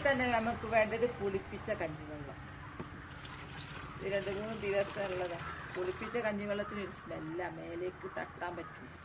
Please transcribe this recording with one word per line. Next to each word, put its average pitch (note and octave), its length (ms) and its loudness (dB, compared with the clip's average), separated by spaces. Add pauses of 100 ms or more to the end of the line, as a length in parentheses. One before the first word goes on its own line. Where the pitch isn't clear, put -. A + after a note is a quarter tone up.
തന്നെ B3+ 200 8 (100)
നമുക്ക് A3+ 380 4
വേണ്ടത് A3+ 320 8 (140)
പുളിപ്പിച്ച G3 480 0 (140)
കഞ്ഞിവെള്ളം. D3+ 560 -4 (1600)
ഇത് F#3+ 160 -4
രണ്ട് G3 160 2 (100)
മൂന്ന് A3 160 -2 (100)
ദിവസം G3 360 4 (100)
ഉള്ളതാ. F3+ 260 0 (360)
പുളിപ്പിച്ച F#3 420 0 (100)
കഞ്ഞിവെള്ളത്തിന് G#3 580 0
ഒരു - 140 -4
സ്മെല്ലാ, E3 480 -4 (100)
മേലേക്ക് E3+ 500 -4 (100)
തട്ടാൻ F3 420 -4
പറ്റില്ല. - 360 -10 (100)